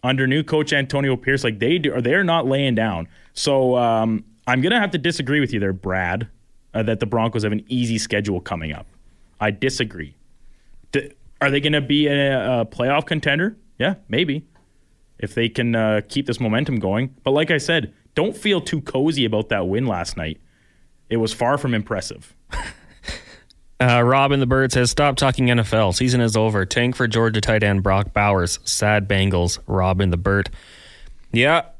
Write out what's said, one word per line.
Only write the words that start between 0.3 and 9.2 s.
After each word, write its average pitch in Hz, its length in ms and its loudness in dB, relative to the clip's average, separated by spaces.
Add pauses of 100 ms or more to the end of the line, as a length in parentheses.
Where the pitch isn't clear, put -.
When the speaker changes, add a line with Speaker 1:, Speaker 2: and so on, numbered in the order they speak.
Speaker 1:
coach 151 300 -2
Antonio 139 460 0
Pierce, 135 260 -2
like, 110 160 -2
they 143 200 2
do, 139 120 -2
or - 80 -2
they're 143 240 2
not 165 240 0
laying 135 280 0
down. 101 340 -2 (240)
So, 131 420 2
um, 113 480 2 (240)
I'm 127 140 2
gonna 208 180 2
have 202 120 0
to 170 80 -2
disagree 147 420 -2
with 127 100 -2
you 110 80 -2
there, 98 140 0
Brad, 92 560 -4 (440)
uh, 110 100 -2
that 107 180 -2
the 113 60 -2
Broncos 113 360 0
have 104 80 0
an 107 160 -4
easy 120 300 -2
schedule 104 420 -2
coming 80 320 -8
up. 73 140 -12 (540)